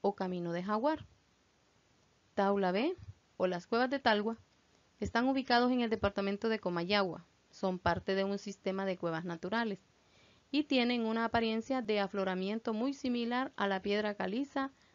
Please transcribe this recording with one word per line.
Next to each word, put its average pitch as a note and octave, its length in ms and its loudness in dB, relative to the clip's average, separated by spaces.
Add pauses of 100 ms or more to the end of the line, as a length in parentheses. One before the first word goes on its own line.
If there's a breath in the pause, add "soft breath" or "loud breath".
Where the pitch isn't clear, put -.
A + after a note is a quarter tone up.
o G3+ 160 0
camino F3+ 360 -2
de F3 100 -2
jaguar. A3+ 440 0 (1300)
Taula G3 400 2
B C#4+ 240 0 (400)
o F#3 100 0
las F3+ 200 -4
cuevas B3 240 2
de C#4 80 0
Talgua A3 400 2 (600)
están A#3+ 300 0
ubicados B3 440 4
en B3 100 2
el A3+ 80 0
departamento G3+ 580 0
de A3 100 0
Comayagua. F3 680 0 (240)
Son F#3 280 -2
parte F3 360 0
de G3 100 2
un G3 140 -2
sistema G3 480 -6
de F#3 100 -2
cuevas E3+ 300 -4
naturales F#3+ 540 -4 (720 soft breath)
y D4 120 2
tienen A#3+ 400 2
una A3+ 200 0
apariencia A3+ 580 0
de G#3 180 0
afloramiento G3 760 -2
muy B3 180 0
similar B3 640 -2
a G3 120 0
la F#3+ 140 0
piedra G#3 320 0
caliza C4+ 580 -4 (220 soft breath)